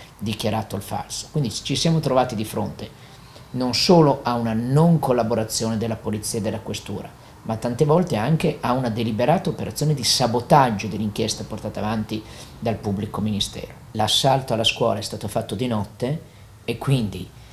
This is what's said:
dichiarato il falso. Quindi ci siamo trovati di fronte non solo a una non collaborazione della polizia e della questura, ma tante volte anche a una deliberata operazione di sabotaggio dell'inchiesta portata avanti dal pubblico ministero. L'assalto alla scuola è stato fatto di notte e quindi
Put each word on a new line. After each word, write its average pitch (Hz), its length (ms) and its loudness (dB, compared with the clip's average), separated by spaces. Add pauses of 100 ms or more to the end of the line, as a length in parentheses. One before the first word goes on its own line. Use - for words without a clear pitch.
(180)
dichiarato 107 580 -4
il 98 60 -6
falso. - 500 -8
Quindi 151 180 0
ci - 240 -6
siamo 165 240 2
trovati 127 380 2
di 107 80 -2
fronte - 440 -6 (640)
non 127 220 -2
solo 151 480 6
a 123 120 0
una 117 180 0
non 139 460 6
collaborazione 113 800 0
della 113 180 -2
polizia 104 440 -4
e - 20 -2
della 107 180 -2
questura, - 500 -8 (320)
ma 113 140 -4
tante 123 280 0
volte 156 320 4
anche 147 440 2
a 123 120 2
una 127 160 0
deliberata 120 600 0
operazione 147 440 -2
di 127 100 -2
sabotaggio 117 840 4
dell'inchiesta 107 580 -4
portata 104 360 -8
avanti 107 420 -4 (360)
dal 113 180 -2
pubblico 101 440 -4
ministero. 104 520 -4 (200)
L'assalto 131 640 2
alla 113 100 2
scuola 110 360 0
è - 20 -6
stato 107 240 -8
fatto 110 300 -4
di 127 100 -2
notte 123 560 -4 (420)
e - 140 -4
quindi 107 500 -2 (240)